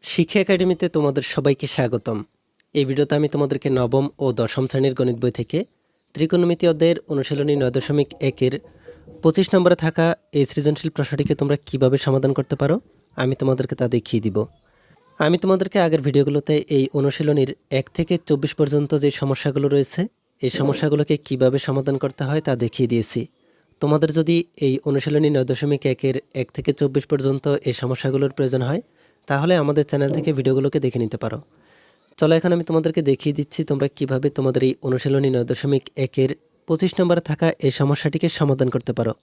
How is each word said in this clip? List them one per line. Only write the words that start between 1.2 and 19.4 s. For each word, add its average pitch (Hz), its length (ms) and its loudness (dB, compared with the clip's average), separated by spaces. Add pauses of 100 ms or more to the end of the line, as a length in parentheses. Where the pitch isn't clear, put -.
সবাইকে 139 420 0
স্বাগতম। 117 420 -2 (580)
এই 143 140 2
ভিডিওতে 143 300 0
আমি 151 140 0
তোমাদেরকে 143 360 -2 (100)
নবম 127 260 2 (180)
ও - 20 0 (140)
দশম 117 300 -2
শ্রেণীর 135 300 0
গণিত 123 240 0
বই 123 160 0
থেকে 135 200 -4 (560)
ত্রিকোণমিতি 175 560 0
অধ্যায়ের 165 280 2 (120)
অনুশীলনী 143 500 -2
নয় 123 140 0
দশমিক 143 340 0 (200)
একের 127 240 0 (680)
পঁচিশ 165 300 4
নম্বরে 180 340 4
থাকা 165 200 2 (320)
এই 139 120 2
সৃজনশীল 147 460 -2
প্রশ্নটিকে 143 440 -2
তোমরা 143 160 0 (120)
কিভাবে 131 380 2
সমাধান 135 320 2
করতে 147 240 -4
পারো, 147 140 2 (420)
আমি 131 240 0
তোমাদেরকে 135 380 0
তা 127 60 0 (100)
দেখিয়ে 113 300 -2
দিব। 98 120 -2 (840)
আমি 160 240 2
তোমাদেরকে 190 420 0
আগের 156 220 2
ভিডিওগুলোতে 143 460 0 (240)
এই 135 80 4 (140)
অনুশীলনীর 143 520 0 (280)
এক 135 60 -6 (120)
থেকে 170 160 0 (140)
চব্বিশ 143 320 0
পর্যন্ত 147 320 0 (120)
যে 147 60 4 (120)
সমস্যাগুলো 139 520 0